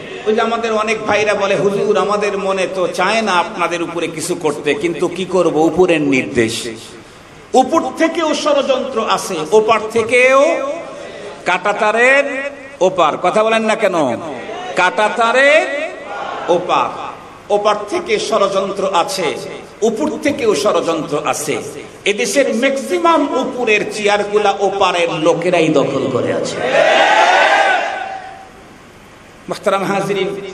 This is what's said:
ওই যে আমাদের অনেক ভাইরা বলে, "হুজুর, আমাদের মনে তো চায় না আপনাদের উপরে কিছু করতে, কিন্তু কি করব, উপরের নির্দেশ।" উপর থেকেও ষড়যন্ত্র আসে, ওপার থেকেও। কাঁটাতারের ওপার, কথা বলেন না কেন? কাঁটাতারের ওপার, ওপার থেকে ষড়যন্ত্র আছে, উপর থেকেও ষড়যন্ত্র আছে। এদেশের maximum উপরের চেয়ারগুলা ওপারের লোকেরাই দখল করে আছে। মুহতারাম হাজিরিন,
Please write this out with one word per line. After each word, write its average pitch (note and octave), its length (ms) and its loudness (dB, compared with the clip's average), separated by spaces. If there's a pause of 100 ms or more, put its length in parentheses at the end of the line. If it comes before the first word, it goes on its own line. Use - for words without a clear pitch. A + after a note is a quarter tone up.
(260)
ওই G#3+ 80 2
যে A3+ 80 2
আমাদের A3+ 320 -2
অনেক G#3+ 320 -2
ভাইরা G#3 280 2
বলে, G3 220 0
"হুজুর, G3 420 0
আমাদের G3 400 0
মনে F#3+ 380 -2
তো F3+ 120 0
চায় G#3 340 0
না G#3 100 0
আপনাদের F3 500 0
উপরে E3 260 -4
কিছু E3 280 -6
করতে, D3 380 -2
কিন্তু E3 340 -2
কি F3+ 180 -6
করব, E3 320 2
উপরের D#3+ 440 4
নির্দেশ।" A#2+ 640 0 (840)
উপর - 280 4 (160)
থেকেও D#4+ 360 0
ষড়যন্ত্র C4+ 760 0
আসে, F#3+ 260 -2 (160)
ওপার G#3+ 280 6 (120)
থেকেও। B3+ 800 4 (760)
কাঁটাতারের A#3+ 1080 2 (300)
ওপার, F3 360 4
কথা F3 260 2
বলেন A3 200 2
না A3 120 2
কেন? E3+ 420 0 (580)
কাঁটাতারের B3+ 1160 2 (580)
ওপার, D3 640 -2 (400)
ওপার G#3 220 2 (140)
থেকে A3+ 300 -2
ষড়যন্ত্র G3 760 0
আছে, E3+ 440 -2 (440)
উপর A3+ 300 0 (120)
থেকেও A#3+ 320 0
ষড়যন্ত্র D#3 720 0
আছে। B2+ 360 -2 (440)
এদেশের A#3 500 0
maximum D4 840 0
উপরের A3+ 560 0
চেয়ারগুলা G3+ 640 2
ওপারের F#3 540 2
লোকেরাই E3 540 2
দখল C3+ 460 0
করে - 200 -2
আছে। - 220 -4 (3000)
মুহতারাম G3 340 -2
হাজিরিন, G3 580 -2 (120)